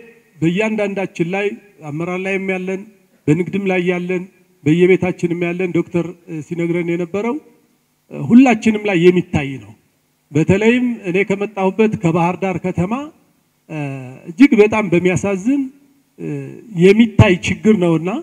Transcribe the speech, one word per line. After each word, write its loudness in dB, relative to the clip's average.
በእያንዳንዳችን -2
ላይ -2
አመራር -6
ላይም -4
ያለን፣ -4
በንግድም 0
ላይ 0
ያለን፣ -2
በየቤታችንም 2
ያለን -4
ዶክተር፣ -2
እ፣ -10
ሲነግረን -4
የነበረው፣ -4
እ፣ -12
ሁላችንም 4
ላይ 0
የሚታይ 2
ነው። -18
በተለይም 2
እኔ -2
ከመጣሁበት 0
ከባህር 0
ዳር -4
ከተማ፣ -4
እ፣ -10
እጅግ 4
በጣም 2
በሚያሳዝን፣ 0
እ፣ -10
የሚታይ 4
ችግር 2
ነውና 0